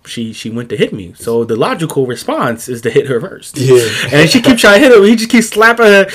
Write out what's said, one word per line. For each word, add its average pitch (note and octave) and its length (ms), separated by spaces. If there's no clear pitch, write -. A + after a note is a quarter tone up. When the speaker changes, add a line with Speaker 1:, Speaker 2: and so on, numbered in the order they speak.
Speaker 1:
"She, A2+ 260
she A2+ 160
went A#2 220
to - 80
hit - 160
me." F#2 240
So A#2 260
the A2+ 100
logical D3+ 520
response B2 600
is A#2+ 140
to A2+ 100
hit - 180
her A#2+ 120
first. - 380
Speaker 2:
Yeah. B2 280
Speaker 1:
And D3+ 200
she A#3 100
keeps A#3 220
trying G3+ 180
to C#4+ 80
hit B3 80
him. G3 80
He A3 100
just A3 140
keeps A3+ 220
slapping A#3 340
her. G3+ 200